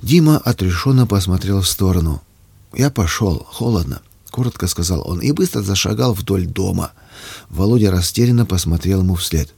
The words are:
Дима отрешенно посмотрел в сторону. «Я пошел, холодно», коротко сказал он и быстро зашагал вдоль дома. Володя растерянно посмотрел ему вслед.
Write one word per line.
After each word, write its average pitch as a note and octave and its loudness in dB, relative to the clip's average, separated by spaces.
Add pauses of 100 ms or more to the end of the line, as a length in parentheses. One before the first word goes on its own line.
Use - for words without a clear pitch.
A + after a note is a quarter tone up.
Дима D#3 4
отрешенно A#2+ 2
посмотрел F#2+ 0
в F#2 0
сторону. F2 0 (520)
«Я C3+ 0
пошел, G2 -2
холодно», G#2 -2 (360)
коротко A#2+ -4
сказал F2 -2
он F2+ -6
и C3+ 0
быстро D#3+ 0
зашагал G#2+ 0
вдоль F#2+ -2
дома. F#2 -4 (580)
Володя G#2 2
растерянно A2+ 2
посмотрел F2+ 0
ему F#2 2
вслед. D#2+ -4